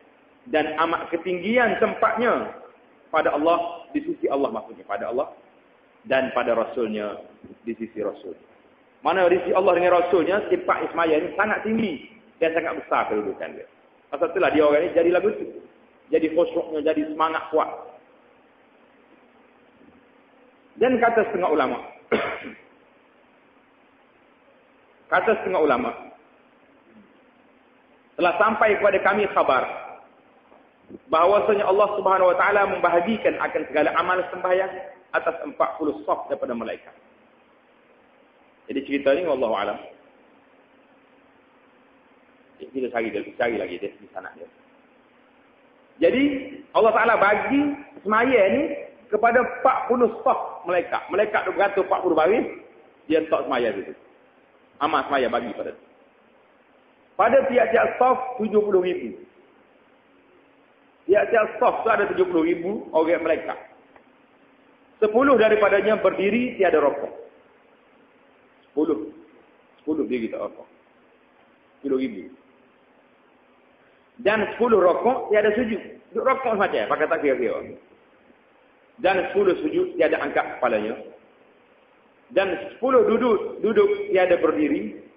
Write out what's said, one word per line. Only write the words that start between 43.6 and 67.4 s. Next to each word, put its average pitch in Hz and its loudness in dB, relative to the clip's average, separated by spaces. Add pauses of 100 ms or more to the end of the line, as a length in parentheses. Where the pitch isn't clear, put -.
dia 98 -8
di 98 -20
sana 92 -14
dia. 85 -18 (1600)
Jadi 269 4 (520)
Allah 214 4
Taala 226 4
bagi 208 2 (440)
semaya 226 4 (120)
ni 269 2 (460)
kepada 226 4
empat - 0 (120)
puluh 247 0
saf - -2
malaikat. 175 -2
Malaikat 208 0
tu 190 -2
beratus 196 2
empat 180 -2
puluh 165 2
baris, 175 2 (600)
dia 156 2
letak 143 -2
semaya 120 0
situ. 87 -10 (880)
Amal 147 -2
semaya 135 0
bagi 120 -2
pada - -8
dia. - -20 (1300)
Pada 233 4 (120)
tiap-tiap 233 2 (140)
saf 254 4 (220)
tujuh 208 2
puluh 185 2
ribu. 156 -4 (2000)
Tiap-tiap 208 2 (120)
saf 196 2 (100)
tu 226 0
ada 202 0
tujuh 180 0
puluh 165 0
ribu 175 -4
orang 160 0
malaikat. - -4 (1400)
Sepuluh 233 4
daripadanya 208 4
berdiri 208 0
tiada 165 4
rokok. 147 0 (1600)